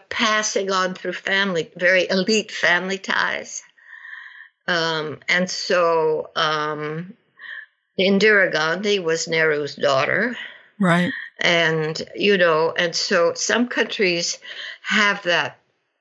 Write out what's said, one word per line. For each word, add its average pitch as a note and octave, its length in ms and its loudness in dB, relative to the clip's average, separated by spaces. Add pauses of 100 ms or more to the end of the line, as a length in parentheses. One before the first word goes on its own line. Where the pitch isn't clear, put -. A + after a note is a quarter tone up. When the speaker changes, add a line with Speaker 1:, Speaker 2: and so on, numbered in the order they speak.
Speaker 1:
passing G#3+ 600 -2
on F#3 220 0
through F#3 200 -8
family, F#3+ 640 -2
very F3+ 320 4
elite G3 440 0
family F3+ 480 0
ties. - 640 -4 (1040)
Um, D#3+ 600 -2
and F3+ 220 0
so, E3 840 0
um, D#3 800 -4 (840)
Indira G3 520 4
Gandhi F3+ 480 0
was E3 280 -2
Nehru's D#3 480 0
daughter. C#3+ 640 0 (420)
Speaker 2:
Right. F3+ 320 4 (280)
Speaker 1:
And, D#3+ 640 2 (140)
you G3+ 220 2
know, E3 400 4
and E3+ 180 -2
so E3+ 400 2
some A3+ 320 0
countries F#3 720 -2 (420)
have G3+ 420 0
that D#3 360 0 (420)